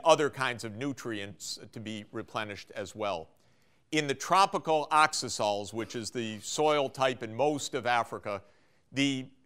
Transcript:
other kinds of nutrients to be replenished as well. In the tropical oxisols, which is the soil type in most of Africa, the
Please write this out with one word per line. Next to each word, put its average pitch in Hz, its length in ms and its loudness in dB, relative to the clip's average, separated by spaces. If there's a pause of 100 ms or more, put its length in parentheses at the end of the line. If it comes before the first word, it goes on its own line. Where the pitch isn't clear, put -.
other 156 260 6
kinds 123 320 -2
of 107 140 -8
nutrients 113 840 -6 (140)
to 123 80 -12
be 107 320 -8
replenished 107 640 -6
as 101 180 -8
well. 98 360 -4 (600)
In 156 160 0
the 135 80 0
tropical 165 800 2
oxisols, 110 800 2
which 110 240 -6
is 110 160 -6
the 110 260 -4
soil 147 500 2
type 131 360 0
in 110 100 -6
most 139 400 0
of 123 100 -2
Africa, 110 580 0 (500)
the 135 340 0 (200)